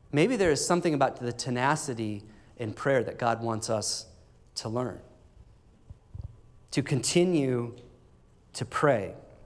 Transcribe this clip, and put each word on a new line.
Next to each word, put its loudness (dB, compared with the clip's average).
Maybe 4
there 4
is 0
something 2
about 0
the -4
tenacity -2
in -6
prayer 2
that -8
God 0
wants -4
us -2
to -8
learn, -4
to 0
continue 2
to -6
pray. 2